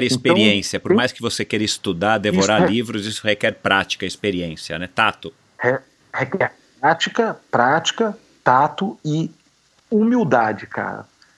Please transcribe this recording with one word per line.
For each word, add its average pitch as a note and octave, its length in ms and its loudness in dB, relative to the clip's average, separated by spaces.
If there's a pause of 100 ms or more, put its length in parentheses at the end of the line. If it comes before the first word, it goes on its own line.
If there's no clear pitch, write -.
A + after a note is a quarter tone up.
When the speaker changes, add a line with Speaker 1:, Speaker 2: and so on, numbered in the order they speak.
Speaker 1:
Então, - 20 2
Speaker 2:
experiência. B2+ 720 2
Por - 120 -2
Speaker 1:
tem F#3 60 4
Speaker 2:
mais B2+ 140 2
que - 100 -16
você A2+ 240 -4
queira G#2+ 200 -2
estudar, G2+ 540 0
devorar G2 420 2
Speaker 1:
Isso - 80 4
re- F#2+ 40 0
Speaker 2:
livros, A2 320 -2
isso G#2+ 220 -8
requer G#2+ 260 0
prática, G2 540 0
experiência, F2 720 -6
né? F2+ 160 -8
Tato. - 380 -2 (260)
Speaker 1:
Re-, B2+ 220 -2 (340)
requer C3 380 -4 (280)
prática, F3+ 560 0 (140)
prática, E3 680 0 (280)
tato D3+ 600 2
e D#3 240 -2 (600)
humildade, E3 760 2
cara. G#2 380 -8 (320)